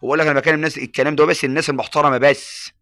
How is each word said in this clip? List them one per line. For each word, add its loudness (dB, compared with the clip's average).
واقول -2
لك 2
انا 2
بكلم 2
الناس -4
الكلام -2
ده 6
بس 0
الناس -2
المحترمه 0
بس 0